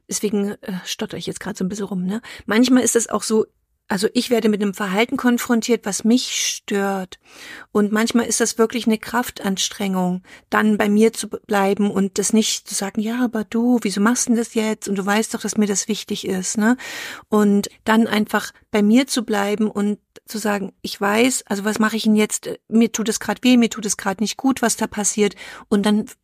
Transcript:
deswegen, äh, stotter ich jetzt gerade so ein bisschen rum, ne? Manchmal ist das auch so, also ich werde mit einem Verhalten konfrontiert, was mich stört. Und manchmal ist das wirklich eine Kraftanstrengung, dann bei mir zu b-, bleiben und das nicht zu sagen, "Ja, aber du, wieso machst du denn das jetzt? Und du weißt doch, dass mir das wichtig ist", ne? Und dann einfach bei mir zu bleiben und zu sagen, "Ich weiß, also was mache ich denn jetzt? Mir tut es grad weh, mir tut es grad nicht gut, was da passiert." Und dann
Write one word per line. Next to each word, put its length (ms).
deswegen, 420
äh, 320
stotter 340
ich 80
jetzt 140
gerade 180
so 60
ein 60
bisschen 160
rum, 200
ne? 160
Manchmal 380
ist 120
das 120
auch 160
so, 220
also 260
ich 160
werde 200
mit 120
einem 120
Verhalten 440
konfrontiert, 680
was 180
mich 300
stört. 840
Und 200
manchmal 340
ist 140
das 180
wirklich 300
eine 100
Kraftanstrengung, 1300
dann 280
bei 120
mir 240
zu 160
b-, 160
bleiben 460
und 260
das 160
nicht 340
zu 80
sagen, 260
"Ja, 220
aber 200
du, 380
wieso 200
machst 260
du 40
denn 60
das 160
jetzt? 340
Und 80
du 100
weißt 280
doch, 80
dass 160
mir 100
das 200
wichtig 380
ist", 320
ne? 200
Und 400
dann 240
einfach 440
bei 100
mir 240
zu 180
bleiben 460
und 300
zu 120
sagen, 340
"Ich 180
weiß, 480
also 180
was 140
mache 180
ich 60
denn 120
jetzt? 340
Mir 220
tut 180
es 100
grad 240
weh, 140
mir 120
tut 160
es 120
grad 240
nicht 160
gut, 240
was 160
da 100
passiert." 480
Und 180
dann 200